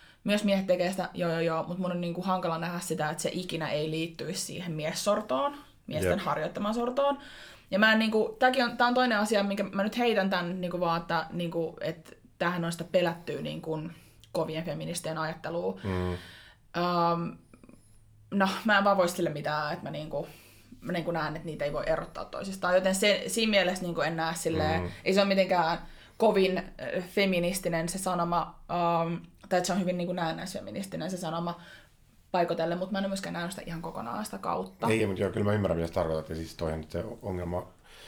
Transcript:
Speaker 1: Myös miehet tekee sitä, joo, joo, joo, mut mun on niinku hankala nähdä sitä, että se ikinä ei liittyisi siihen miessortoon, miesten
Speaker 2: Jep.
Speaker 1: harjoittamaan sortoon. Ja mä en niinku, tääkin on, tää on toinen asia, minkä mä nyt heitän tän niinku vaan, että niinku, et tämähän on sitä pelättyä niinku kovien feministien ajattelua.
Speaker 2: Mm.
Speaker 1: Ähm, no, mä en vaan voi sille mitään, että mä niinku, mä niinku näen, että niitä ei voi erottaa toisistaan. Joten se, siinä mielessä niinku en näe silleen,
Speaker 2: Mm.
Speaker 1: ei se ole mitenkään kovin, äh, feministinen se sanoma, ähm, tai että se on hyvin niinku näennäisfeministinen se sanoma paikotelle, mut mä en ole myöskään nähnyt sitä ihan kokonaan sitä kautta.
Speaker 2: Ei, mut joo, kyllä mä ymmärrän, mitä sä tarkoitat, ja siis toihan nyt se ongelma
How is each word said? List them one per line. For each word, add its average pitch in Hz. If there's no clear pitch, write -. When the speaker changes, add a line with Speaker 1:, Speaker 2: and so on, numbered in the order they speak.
Speaker 1:
Myös 208
miehet 196
tekee 180
sitä, 190
joo, 175
joo, 165
joo, 165
mut 175
mun 180
on 175
niinku 170
hankala 180
nähdä 175
sitä, 151
että 156
se 185
ikinä 165
ei 151
liittyisi 165
siihen 175
miessortoon, 214
miesten 90
Speaker 2:
Jep. 196
Speaker 1:
harjoittamaan 165
sortoon. 247
Ja 190
mä 220
en 220
niinku, 220
tääkin 254
on, 240
tää 240
on 247
toinen 247
asia, 214
minkä 202
mä 196
nyt 214
heitän 214
tän 180
niinku 180
vaan, 170
että 165
niinku, 165
et -
tämähän 175
on 170
sitä 170
pelättyä 165
niinku 156
kovien 160
feministien 160
ajattelua. 165
Speaker 2:
Mm. 90
Speaker 1:
Ähm, 170
no, 190
mä 208
en 202
vaan 202
voi 180
sille 175
mitään, 147
että 175
mä 143
niinku, 151
mä -
niinku 170
näen, 156
että 160
niitä 156
ei 147
voi 147
erottaa -
toisistaan. 190
Joten 190
se, 196
siinä 220
mielessä 185
niinku 170
en 156
näe 165
silleen, 160
Speaker 2:
Mm. 87
Speaker 1:
ei 190
se 196
ole 196
mitenkään 180
kovin, 190
äh, -
feministinen 175
se 185
sanoma, 170
ähm, 170
tai 185
että -
se 185
on 190
hyvin 180
niinku 175
näennäisfeministinen 170
se 185
sanoma 170
paikotelle, 170
mut 185
mä 202
en 196
ole 196
myöskään 190
nähnyt 175
sitä 185
ihan 165
kokonaan 165
sitä 196
kautta. -
Speaker 2:
Ei, 110
mut 95
joo, 98
kyllä 101
mä 104
ymmärrän, 92
mitä 82
sä 82
tarkoitat, 80
ja 80
siis 80
toihan 80
nyt 78
se 85
ongelma 90